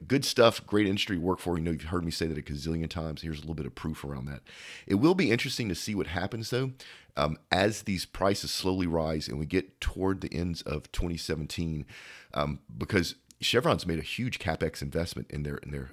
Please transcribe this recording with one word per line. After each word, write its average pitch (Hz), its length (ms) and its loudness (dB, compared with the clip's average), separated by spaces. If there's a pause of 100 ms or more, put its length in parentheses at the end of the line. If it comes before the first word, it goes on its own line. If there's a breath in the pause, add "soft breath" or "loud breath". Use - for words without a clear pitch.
good 135 160 2
stuff, - 420 4
great 104 200 4
industry 98 300 0
to 80 60 -2
work 90 160 2
for. 87 200 0
You 80 60 0
know, 85 60 0
you've 76 120 -2
heard 85 220 -2
me 85 60 -2
say 82 160 -2
that 80 120 -2
a 73 40 -8
gazillion 80 460 -4
times. 80 320 -6
Here's 80 180 -6
a - 40 -10
little 80 120 -6
bit 73 120 -6
of 64 80 -10
proof 78 300 -6
around 69 220 -6
that. 69 140 -10 (460 loud breath)
It - 80 4
will 143 200 8
be 185 160 4
interesting 120 380 2
to 87 60 2
see 107 200 -4
what 87 120 0
happens, 95 420 -4
though, 131 240 0 (420 loud breath)
um, 76 220 0 (160)
as 101 300 6
these 95 240 0
prices 95 440 2
slowly 92 360 2
rise 80 420 0
and 62 100 -4
we 78 60 0
get 87 380 0
toward 95 400 0
the - 100 -6
ends 85 300 -2
of - 280 -4
twenty 85 280 -2
seventeen, 78 640 -2 (480 loud breath)
um, 71 280 0 (160)
because 87 400 2 (220)
Chevron's 120 480 2
made 82 120 0
a 73 40 -4
huge - 360 -4
CapEx - 420 -2
investment 71 500 -4
in 73 120 -4
their, 73 160 -4
in - 140 -10
their 67 200 -6